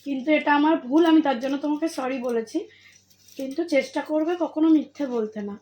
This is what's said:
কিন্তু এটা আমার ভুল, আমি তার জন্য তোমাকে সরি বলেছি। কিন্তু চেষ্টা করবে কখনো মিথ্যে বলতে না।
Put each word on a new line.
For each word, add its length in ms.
কিন্তু 280
এটা 240
আমার 220
ভুল, 280
আমি 160
তার 180
জন্য 180
তোমাকে 300
সরি 320
বলেছি। 400
কিন্তু 280
চেষ্টা 380
করবে 380
কখনো 300
মিথ্যে 360
বলতে 360
না। 200